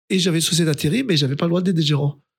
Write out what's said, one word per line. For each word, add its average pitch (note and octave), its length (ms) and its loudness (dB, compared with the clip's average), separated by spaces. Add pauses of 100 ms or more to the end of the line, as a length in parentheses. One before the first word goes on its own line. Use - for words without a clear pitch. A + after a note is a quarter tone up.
et F#3+ 100 0
j'avais E3+ 180 0
une E3 60 0
société E3+ 200 0
d'intérim, D#3+ 440 0
mais E3+ 100 2
j'avais C#3 180 0
pas E3+ 100 -2
le E3+ 40 0
droit F3+ 120 0
d'être F3 200 0
gérant. « C#3+ 400 0 (180)